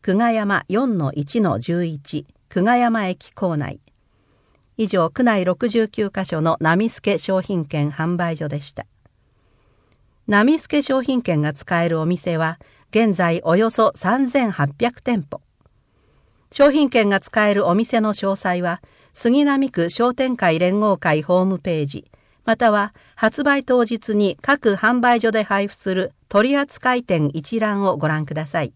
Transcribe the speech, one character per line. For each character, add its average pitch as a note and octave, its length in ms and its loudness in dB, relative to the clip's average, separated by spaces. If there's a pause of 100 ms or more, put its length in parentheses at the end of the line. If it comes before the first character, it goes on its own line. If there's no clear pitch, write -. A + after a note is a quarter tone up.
久 G3+ 200 0
我 A#3 120 2
山 G3+ 340 -2
四 A3+ 300 0
の C#3+ 160 -2
一 D3 260 -4
の D3 200 0
十 F3 260 -2
一、 D3+ 420 -8 (220)
久 G3 200 0
我 B3 60 4
山 A3+ 320 0
駅 - 240 -8
構 F3 240 -4
内。 - 240 -6 (960)
以 A3 100 -2
上、 F3 220 2
区 B3+ 140 -2
内 G#3 220 2
六 F#3 240 -2
十 A3 180 0
九 G#3 220 -4
カ F#3+ 160 -6
所 D#3+ 160 -4
の D#3+ 180 0
並 F3 300 2
助 - 280 -2
商 F#3+ 220 -2
品 F3+ 240 -4
券 D3 280 -2
販 E3 260 -4
売 E3+ 180 -2
所 D3+ 140 -8
で D3 100 -6
し - 140 -16
た。 - 120 -14 (1400)
並 A3+ 320 4
助 D4 220 -2
商 C4 200 0
品 B3+ 200 -2
券 D#3 200 0
が D3 120 -2
使 E3+ 280 -2
え E3+ 60 0
る E3 140 0
お D#3 40 -2
店 E3+ 300 -2
は、 D#3+ 240 -4 (300)
現 G#3+ 260 2
在 E3+ 300 0
お E3 100 4
よ A3 140 2
そ A3 260 2
三 B3 340 0
千 A#3+ 220 0
八 C#3+ 260 -2
百 A#3+ 220 -2
店 A#3 220 -2
舗。 - 180 -12 (1120)
商 C#4+ 200 6
品 C#4+ 180 2
券 A3 180 2
が G3 140 2
使 G#3+ 260 0
え G#3 60 2
る G3+ 140 2
お F3 60 2
店 A3+ 280 0
の G#3+ 120 0
詳 G3 220 -2
細 F3+ 260 -2
は、 F3 200 -4 (320)
杉 C4+ 320 2
並 C#4 260 0
区 E3+ 180 -2
商 A#3+ 240 0
店 B3+ 220 -2
会 E3 240 2
連 F#3 220 2
合 G#3 160 2
会 D#3 260 0
ホ F3+ 200 2
ー - 20 2
ム F#3+ 120 0
ペ D#3+ 260 -4
ー - 20 0
ジ、 - 260 -12 (320)
ま A3+ 140 0
た A#3 120 4
は G#3 240 0 (220)
発 B3 300 -2
売 C#4 180 2
当 B3 220 2
日 A3 280 -6
に G#3 280 0
各 C4+ 320 2
販 A3+ 260 2
売 A#3+ 220 2
所 A3+ 100 2
で G#3+ 120 0
配 G3+ 240 -2
布 - 80 -12
す F#3+ 200 -4
る F#3 160 -2 (160)
取 A#3+ 300 2
扱 B3+ 440 -2
店 D3+ 320 0
一 G#3+ 280 -4
覧 G3+ 220 0
を F#3 120 0
ご D#3 140 -2
覧 D#3 160 -2
く C#3+ 80 -12
だ D3+ 120 -6
さ D#3+ 180 -4
い。 A#2 120 -8